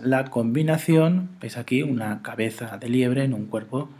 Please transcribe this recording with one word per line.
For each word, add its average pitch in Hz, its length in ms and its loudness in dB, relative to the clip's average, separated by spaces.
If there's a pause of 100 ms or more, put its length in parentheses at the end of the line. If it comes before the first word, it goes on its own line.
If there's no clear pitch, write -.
La 131 220 2
combinación, 156 1040 2 (120)
veis - 160 -10
aquí 127 280 0
una 110 380 -2
cabeza 110 560 -6
de 120 100 -10
liebre 127 340 2
en 135 100 0
un 104 140 -4
cuerpo, 127 420 -6 (120)